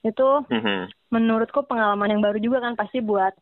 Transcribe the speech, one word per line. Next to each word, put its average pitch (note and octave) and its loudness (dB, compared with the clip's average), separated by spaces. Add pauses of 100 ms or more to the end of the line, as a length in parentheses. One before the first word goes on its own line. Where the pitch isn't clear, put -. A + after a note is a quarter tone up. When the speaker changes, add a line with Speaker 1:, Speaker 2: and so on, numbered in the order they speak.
Speaker 1:
Itu C4 2
Speaker 2:
Mhm. G3+ -2 (200)
Speaker 1:
menurutku A3+ 0
pengalaman G#3 0
yang G#3 2
baru G#3 0
juga A#3+ 0
kan A#3+ -4
pasti G#3+ -4
buat G3+ 0 (100)